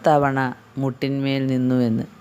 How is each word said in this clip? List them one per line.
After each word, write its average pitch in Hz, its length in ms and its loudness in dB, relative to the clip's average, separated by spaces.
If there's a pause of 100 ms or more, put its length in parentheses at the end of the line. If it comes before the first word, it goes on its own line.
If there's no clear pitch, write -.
തവണ 143 300 4 (440)
മുട്ടിന്മേൽ 135 640 -2 (100)
നിന്നുവെന്ന്. 127 520 0 (160)